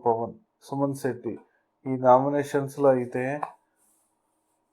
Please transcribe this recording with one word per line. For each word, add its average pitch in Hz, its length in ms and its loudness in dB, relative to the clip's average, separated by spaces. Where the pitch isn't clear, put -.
పవన్, 117 280 -2
సుమన్ 139 320 -4
శెట్టి. 120 440 -6
ఈ 131 120 -4
నామినేషన్స్‌లో 139 920 2
అయితే 127 520 -2